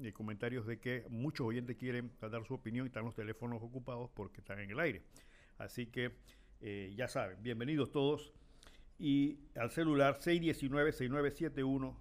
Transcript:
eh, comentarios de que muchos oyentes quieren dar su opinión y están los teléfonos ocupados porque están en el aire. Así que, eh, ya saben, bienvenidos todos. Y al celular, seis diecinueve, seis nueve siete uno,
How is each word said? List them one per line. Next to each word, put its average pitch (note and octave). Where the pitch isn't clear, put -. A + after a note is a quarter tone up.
eh, G#2+
comentarios A2
de A#2
que B2
muchos B2
oyentes A#2+
quieren B2
dar A2
su C3
opinión B2
y C3
están A2+
los A#2
teléfonos A2+
ocupados A#2+
porque G2
están G2+
en G2+
el A2+
aire. C#3+
Así A2
que, B2
eh, G2+
ya A#2+
saben, G2
bienvenidos B2
todos. C#3+
Y C#3+
al A#2
celular, C#3+
seis E3+
diecinueve, D3
seis B2+
nueve C#3+
siete C#3+
uno, C3+